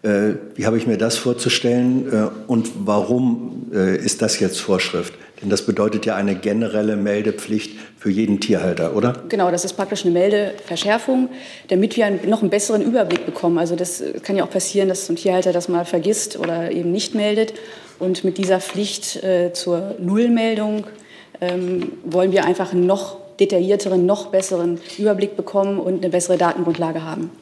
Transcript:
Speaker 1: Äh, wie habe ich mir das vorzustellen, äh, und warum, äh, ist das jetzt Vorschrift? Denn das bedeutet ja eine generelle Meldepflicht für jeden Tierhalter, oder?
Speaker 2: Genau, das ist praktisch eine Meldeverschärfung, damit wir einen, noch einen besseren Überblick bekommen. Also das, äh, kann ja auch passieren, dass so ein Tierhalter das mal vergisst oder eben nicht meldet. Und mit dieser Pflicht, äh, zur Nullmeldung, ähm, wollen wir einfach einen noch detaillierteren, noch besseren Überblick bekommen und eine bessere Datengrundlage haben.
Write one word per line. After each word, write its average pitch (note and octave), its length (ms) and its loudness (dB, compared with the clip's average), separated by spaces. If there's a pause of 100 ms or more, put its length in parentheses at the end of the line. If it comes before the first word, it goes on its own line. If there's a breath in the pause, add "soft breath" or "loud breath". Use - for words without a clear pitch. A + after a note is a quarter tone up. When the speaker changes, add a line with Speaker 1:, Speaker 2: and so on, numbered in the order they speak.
Speaker 1:
Äh, G#2 320 2 (220)
wie A#2 100 -4
habe A2+ 140 4
ich A#2 80 -2
mir G#2+ 100 2
das A2+ 180 0
vorzustellen, B2 960 0
äh, G#2+ 180 2 (180)
und A2+ 240 0 (140)
warum, A#2 840 0
äh, F#2+ 240 2
ist - 280 -2
das - 160 0
jetzt F#2 200 0
Vorschrift? F2+ 540 -2 (300 loud breath)
Denn G2+ 80 -2
das G2+ 100 2
bedeutet G#2+ 460 0
ja G#2 80 0
eine G2 180 0
generelle G#2+ 600 0
Meldepflicht G#2 840 -2 (220 loud breath)
für A2 100 -2
jeden G#2 300 2
Tierhalter, E2+ 560 0
oder? B2 180 2 (160)
Speaker 2:
Genau, F#3 220 2
das F3 120 -2
ist F#3+ 100 -6
praktisch G3 320 -4
eine E3+ 80 4
Meldeverschärfung, G#3 1160 0 (380 loud breath)
damit G3 300 2
wir G#3+ 100 4
einen, G3+ 200 -2
noch A3 140 2
einen F#3+ 80 2
besseren G#3 320 2
Überblick F#3+ 460 2
bekommen. E3+ 320 0
Also E3+ 160 0
das, F3+ 260 -4
äh, - 120 -6 (100)
kann G3 120 -2
ja F3+ 80 2
auch F#3 60 -4
passieren, G3 400 0
dass F#3 160 -2
so E3+ 80 -2
ein E3+ 40 -2
Tierhalter F#3 360 2
das F3 160 -2
mal E3+ 160 2
vergisst F3 540 -2
oder E3 320 -2
eben E3+ 200 0
nicht G#3 220 -2
meldet. G#3+ 400 0 (460 loud breath)
Und F#3 260 -2
mit F#3+ 140 0
dieser F#3 200 2
Pflicht, - 640 -6
äh, F3+ 300 2
zur F3 460 -2
Nullmeldung, G#3+ 840 0 (540 loud breath)
ähm, F3+ 520 -2 (120)
wollen F#3 300 2
wir F#3+ 100 4
einfach F3+ 300 0
einen F3+ 140 4
noch - 320 0 (200)
detaillierteren, F#3+ 680 4
noch G3+ 260 0
besseren F3 500 0 (160)
Überblick G3+ 400 2
bekommen G3 420 0
und F#3 240 -2
eine F3+ 60 0
bessere F3+ 280 2
Datengrundlage E3 680 0
haben. E3 260 -6 (120)